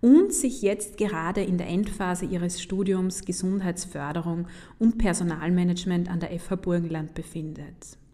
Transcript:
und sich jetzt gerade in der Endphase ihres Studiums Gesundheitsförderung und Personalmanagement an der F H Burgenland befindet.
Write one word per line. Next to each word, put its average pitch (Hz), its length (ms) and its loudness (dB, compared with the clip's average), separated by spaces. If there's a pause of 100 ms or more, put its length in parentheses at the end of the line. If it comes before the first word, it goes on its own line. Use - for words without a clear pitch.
und 311 340 8
sich - 280 -2
jetzt - 340 -2
gerade 190 480 0
in 180 120 0
der 175 120 -2
Endphase 185 560 -2
ihres 175 360 -4
Studiums 185 640 -2
Gesundheitsförderung 175 1200 -2 (320)
und 226 180 4
Personalmanagement 175 1120 2
an 175 80 -2
der 165 140 -6
F - 180 -8
H 190 60 0
Burgenland 165 580 -2
befindet. 156 800 -10 (180)